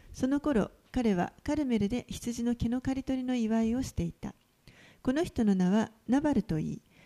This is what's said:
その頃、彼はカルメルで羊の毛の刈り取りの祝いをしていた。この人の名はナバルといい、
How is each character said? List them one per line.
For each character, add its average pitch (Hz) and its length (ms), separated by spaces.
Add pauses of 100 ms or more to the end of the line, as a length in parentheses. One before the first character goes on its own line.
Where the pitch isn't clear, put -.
(140)
そ - 140
の 285 120
頃、 269 300 (220)
彼 226 240
は 175 180 (100)
カ 294 120
ル 302 100
メ 240 140
ル 202 100
で 240 180
羊 240 360
の 240 120
毛 240 140
の 247 100
刈 262 160
り 262 80
取 262 160
り 254 60
の 254 100
祝 226 280
い 226 120
を 262 60
し - 100
て - 120
い 165 80
た。 - 240 (640)
こ 254 120
の 311 100
人 254 200
の 202 120
名 180 160
は 214 200 (160)
ナ 262 140
バ 302 120
ル 269 100
と 160 160
い 156 140
い、 - 80 (240)